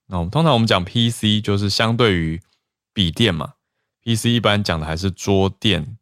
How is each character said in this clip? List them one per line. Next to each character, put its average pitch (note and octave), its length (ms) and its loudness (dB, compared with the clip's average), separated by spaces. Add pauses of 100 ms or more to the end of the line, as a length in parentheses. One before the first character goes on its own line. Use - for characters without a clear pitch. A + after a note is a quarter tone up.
那 F#2+ 100 -8
我 F2 60 -2
们， E2+ 80 -6
通 C#3+ 120 0
常 D#3+ 120 4
我 A#2 40 4
们 A2+ 80 2
讲 G2+ 180 2
P A#2 260 0
C， G#2+ 300 0
就 G2+ 160 0
是 G2+ 140 -2
相 A2+ 260 0
对 A2 220 4
于 D#2+ 220 -4 (540)
笔 F2+ 160 0
电 G2+ 240 2
嘛 D2+ 200 -8 (480)
，P A#2 140 -2
C A#2+ 140 -2
一 A#2+ 100 0
般 G#2 240 2
讲 E2+ 160 -2
的 D#2 60 -6
还 D#2+ 100 -4
是 F#2 140 -2
桌 F#2+ 380 0
电 F#2 540 -2